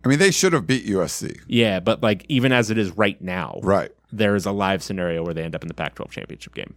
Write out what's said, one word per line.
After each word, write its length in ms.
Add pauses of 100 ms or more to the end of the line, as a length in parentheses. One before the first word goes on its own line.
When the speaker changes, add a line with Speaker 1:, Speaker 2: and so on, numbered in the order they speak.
Speaker 1:
I 20
mean, 120
they 100
should 240
have 140
beat 180
U 160
S 120
C. 220 (120)
Speaker 2:
Yeah, 320
but, 240
like, 260
even 220
as 180
it 80
is 140
right 280
now, 440
Speaker 1:
Right. 280 (200)
Speaker 2:
there 240
is 100
a 60
live 320
scenario 400
where 100
they 100
end 120
up 80
in 40
the 60
Pac-twelve 380
championship 420
game. 240